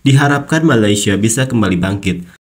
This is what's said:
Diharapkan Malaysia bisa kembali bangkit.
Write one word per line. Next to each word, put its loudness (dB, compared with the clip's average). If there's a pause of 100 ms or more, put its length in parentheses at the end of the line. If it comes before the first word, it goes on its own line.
Diharapkan 2
Malaysia 2
bisa -2
kembali 0
bangkit. -4 (380)